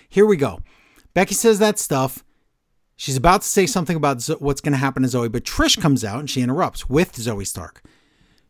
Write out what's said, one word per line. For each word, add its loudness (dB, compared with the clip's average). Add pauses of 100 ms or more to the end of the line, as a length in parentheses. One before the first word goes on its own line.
here 4
we 4
go. -4 (540)
Becky 2
says 4
that 2
stuff. -4 (720)
She's -6
about 4
to -8
say 2
something -2
about 0
Zo-, -4
what's -4
gonna 0
happen -2
to 2
Zoe, -2
but -6
Trish 2
comes 2
out -6
and -10
she -4
interrupts -2
with 0
Zoe -6
Stark. -12 (680)